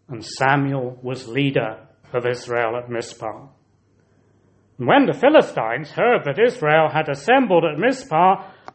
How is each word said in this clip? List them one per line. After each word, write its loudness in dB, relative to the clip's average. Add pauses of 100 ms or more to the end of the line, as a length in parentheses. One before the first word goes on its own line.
And -14
Samuel -2
was -10
leader -2 (340)
of -2
Israel -4
at -10
Mizpah. -10 (1300)
And -6
when 4
the 0
Philistines 2
heard 0
that -4
Israel 2
had -2
assembled 2
at -4
Mizpah, 2 (320)